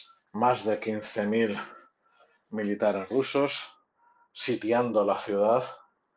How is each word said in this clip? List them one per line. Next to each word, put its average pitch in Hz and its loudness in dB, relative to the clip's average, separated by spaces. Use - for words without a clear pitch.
más 120 2
de 107 0
quince 107 -4
mil 107 0
militares 104 0
rusos 139 0
sitiando 113 0
la 98 2
ciudad, 107 2